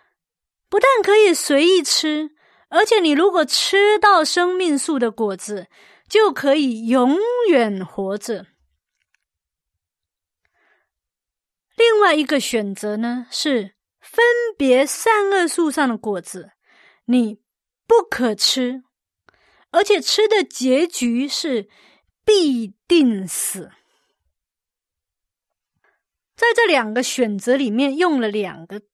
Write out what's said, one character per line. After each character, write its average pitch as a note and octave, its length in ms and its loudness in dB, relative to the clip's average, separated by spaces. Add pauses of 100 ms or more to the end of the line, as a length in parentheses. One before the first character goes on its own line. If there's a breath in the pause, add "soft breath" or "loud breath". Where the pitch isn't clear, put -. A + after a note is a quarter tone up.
(720 soft breath)
不 G4+ 100 0
但 C5 80 2 (140)
可 G4 120 2
以 G#4 200 4
随 D4 320 0
意 F4+ 160 2
吃， D4+ 520 -4 (360 soft breath)
而 G4+ 120 2
且 A4 180 2
你 D#4+ 100 2
如 E4 200 2
果 E4+ 140 0
吃 G#4 540 2
到 F#4+ 260 4
生 F4 300 -2
命 E4+ 240 0
树 C#4+ 200 -4
的 A#3 120 -2
果 G#3 260 -6
子， F#3+ 320 -12 (400 soft breath)
就 G#4 240 2
可 C#4 220 0
以 A#3 320 -2
永 C4 320 2 (320)
远 G#3+ 340 0
活 G3 320 -8
着。 G3+ 300 -10 (3250)
另 A4+ 240 4
外 F4+ 140 4
一 D4+ 100 0
个 C#4 160 -2
选 G#3 340 -4
择 G#3 220 -8
呢， A#3+ 340 -6
是 A#3 440 -4 (260)
分 - 240 -2 (320)
别 C4+ 300 2
善 G#4 440 0
恶 F4+ 180 0
树 E4 220 -2
上 C4+ 180 -2
的 A3+ 80 -4
果 G3 240 -8
子， - 320 -18 (540 soft breath)
你 A#3 340 0 (460)
不 A4+ 220 4
可 A3+ 260 -2
吃， B3+ 500 -4 (880 soft breath)
而 F4+ 100 4
且 G4+ 180 2
吃 G#4 280 2
的 G#4 160 2
结 C4 420 0
局 B3 400 -2
是 C4 420 -6 (560 soft breath)
必 C#4 520 0 (100)
定 A#3+ 400 2
死。 - 460 -10 (2750)
在 A#4 180 0
这 A4+ 120 2
两 A#3 280 0
个 B3 80 -2
选 A3 340 -4
择 A#3+ 200 -2
里 C4 140 -2
面 C4+ 260 -2
用 D#4+ 240 0
了 A3 80 -2
两 F#3+ 380 -8
个 G3+ 160 -16 (120)